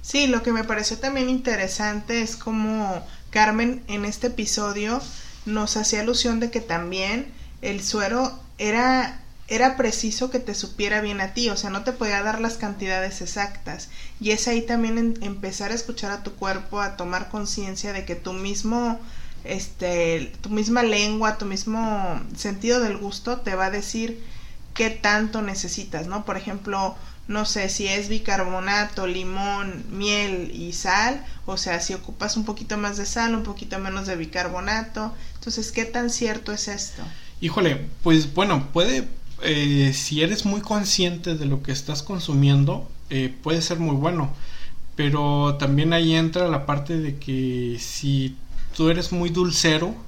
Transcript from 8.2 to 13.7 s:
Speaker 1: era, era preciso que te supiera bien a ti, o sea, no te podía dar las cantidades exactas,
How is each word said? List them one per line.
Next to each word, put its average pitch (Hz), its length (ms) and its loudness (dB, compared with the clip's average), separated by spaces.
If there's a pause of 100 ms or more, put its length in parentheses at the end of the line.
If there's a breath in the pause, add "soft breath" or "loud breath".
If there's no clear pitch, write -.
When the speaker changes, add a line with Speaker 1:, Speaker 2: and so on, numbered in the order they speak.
Speaker 1:
era, 240 640 2 (260)
era 254 300 4
preciso 233 520 2
que 254 100 0
te 208 140 -4
supiera 208 480 0
bien 208 200 -2
a 190 120 -4
ti, 240 160 2
o 202 80 0
sea, 208 120 -4
no 202 140 -4
te 247 100 0
podía 208 300 0
dar 220 180 0
las 226 160 0
cantidades 190 640 -2
exactas, 185 680 -6 (300 loud breath)